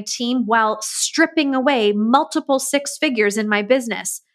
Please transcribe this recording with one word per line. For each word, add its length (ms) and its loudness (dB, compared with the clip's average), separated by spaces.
team 380 -2
while 360 2
stripping 720 -2
away 380 2
multiple 680 2
six 400 -4
figures 400 0
in 120 -2
my 140 2
business. 580 -2